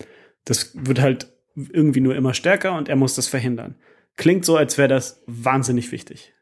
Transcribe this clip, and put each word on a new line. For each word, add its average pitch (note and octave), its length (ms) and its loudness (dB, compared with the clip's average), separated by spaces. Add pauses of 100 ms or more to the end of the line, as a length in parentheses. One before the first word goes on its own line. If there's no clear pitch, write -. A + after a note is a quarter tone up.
(440)
das - 300 -4
wird C3 260 -2
halt C3+ 320 0 (220)
irgendwie C#3+ 460 2
nur C3 160 2
immer C3 180 0
stärker F#3+ 420 0
und D3+ 120 -6
er C#3 80 0
muss C3+ 180 2
das - 140 -4
verhindern. A#2 480 -4 (400)
Klingt F3 280 2
so, E3 120 4
als D3 220 0
wäre C#3 100 4
das C3 380 -2
wahnsinnig B2 680 -2
wichtig. - 500 -16